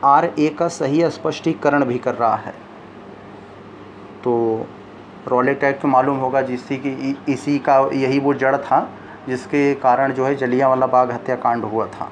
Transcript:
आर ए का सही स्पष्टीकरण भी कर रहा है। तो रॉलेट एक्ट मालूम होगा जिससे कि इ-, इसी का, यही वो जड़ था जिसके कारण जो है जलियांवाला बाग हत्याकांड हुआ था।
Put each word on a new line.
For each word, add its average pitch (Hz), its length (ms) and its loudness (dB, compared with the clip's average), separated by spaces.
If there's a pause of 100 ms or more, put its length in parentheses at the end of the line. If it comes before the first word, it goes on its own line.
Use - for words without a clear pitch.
आर 151 360 6
ए 151 200 2
का 170 80 2
सही 160 420 0
स्पष्टीकरण 147 760 0
भी 123 120 -2
कर 120 180 -2
रहा 113 200 2
है। - 160 -8 (1700)
तो 117 420 0 (600)
रॉलेट 127 360 2
एक्ट 139 220 0
मालूम 135 320 4
होगा 131 240 0
जिससे 127 360 -6
कि 139 120 -4
इ-, 135 420 -4
इसी 143 280 0
का, 135 340 4
यही 135 260 2
वो 139 140 2
जड़ 135 220 2
था 139 340 2 (380)
जिसके 139 460 0
कारण 135 400 2
जो 127 120 0
है 139 100 2
जलियांवाला 131 520 2
बाग 127 240 4
हत्याकांड 120 520 -2
हुआ 107 240 -2
था। - 240 -10